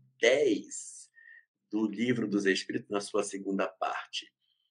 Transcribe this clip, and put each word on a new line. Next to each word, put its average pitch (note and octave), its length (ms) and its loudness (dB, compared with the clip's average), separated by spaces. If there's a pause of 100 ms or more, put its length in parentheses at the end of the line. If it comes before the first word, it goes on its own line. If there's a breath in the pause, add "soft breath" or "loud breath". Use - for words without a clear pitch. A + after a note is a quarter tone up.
(200)
dez - 880 2 (640 loud breath)
do A2 160 0
Livro A2 400 0
dos G2 180 2
Espíritos, - 460 0
na G2+ 100 -2
sua G2+ 220 -2
segunda G2 460 -2
parte. - 680 -8 (360)